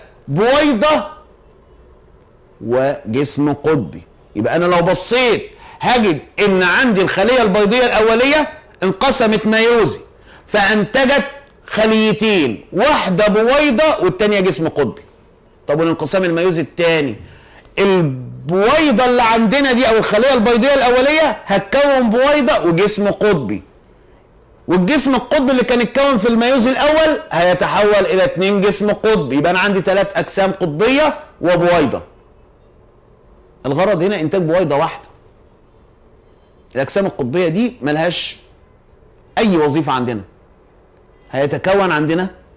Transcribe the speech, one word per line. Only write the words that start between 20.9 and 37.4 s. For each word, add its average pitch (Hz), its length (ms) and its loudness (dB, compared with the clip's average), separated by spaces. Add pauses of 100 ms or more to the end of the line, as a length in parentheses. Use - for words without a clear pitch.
هتكون 254 640 0
بويضة 254 560 2
وجسم 196 420 0
قطبي، 147 560 -2 (1040)
والجسم 254 480 0
القطبي 269 360 0
اللي 254 120 2
كان 240 180 0
اتكون 277 360 0
في 208 120 0
الميوزي 240 420 2
الأول 302 500 0 (100)
هيتحول 180 720 0
إلى 185 180 0
اتنين 185 380 0
جسم 202 300 0
قطبي، 196 440 -2
يبقى 151 160 0
أنا 185 80 0
عندي 196 220 0
تلات 190 360 -2
أجسام 190 340 -2
قطبية 220 680 -2 (220)
وبويضة. 165 600 0 (1600)
الغرض 170 380 0
هنا 196 160 -2
إنتاج 160 220 -2
بويضة 160 340 0
واحدة. - 320 -4 (1700)
الأجسام 135 300 -2
القطبية 165 420 -2